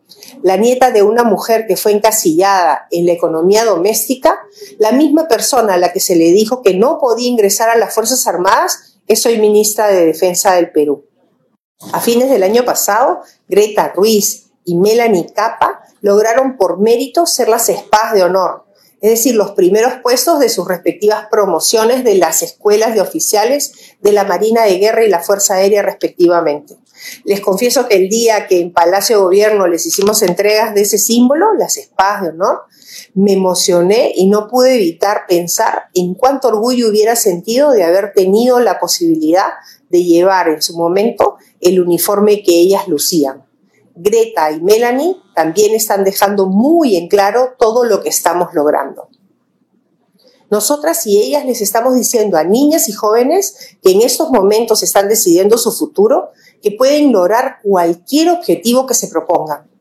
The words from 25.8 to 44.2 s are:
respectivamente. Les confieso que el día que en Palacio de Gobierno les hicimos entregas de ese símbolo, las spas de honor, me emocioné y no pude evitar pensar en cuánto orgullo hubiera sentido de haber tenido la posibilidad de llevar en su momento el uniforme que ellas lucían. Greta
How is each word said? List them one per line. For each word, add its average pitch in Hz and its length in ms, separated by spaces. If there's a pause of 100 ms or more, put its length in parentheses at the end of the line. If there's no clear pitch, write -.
respectivamente. 170 960 (480)
Les 196 160
confieso 240 460
que 214 80
el 185 140
día 220 360
que 180 160
en 170 100
Palacio 190 460
de 196 60
Gobierno 202 420
les 170 220
hicimos 202 340
entregas 208 540
de 202 60
ese 208 180
símbolo, 254 560
las 196 260
spas 196 400
de 175 80
honor, 175 320 (540)
me 196 180
emocioné 185 800
y 185 140
no 214 200
pude 254 280
evitar 196 520
pensar 175 580 (100)
en 180 180
cuánto 262 360
orgullo 233 400
hubiera 214 260
sentido 226 560
de 214 120
haber 190 300
tenido 220 460
la 196 200
posibilidad 165 680 (420)
de 180 140
llevar 175 460
en 156 120
su 170 160
momento 185 600 (220)
el 180 220
uniforme 202 640
que 180 80
ellas 180 360
lucían. 143 600 (460)
Greta 196 580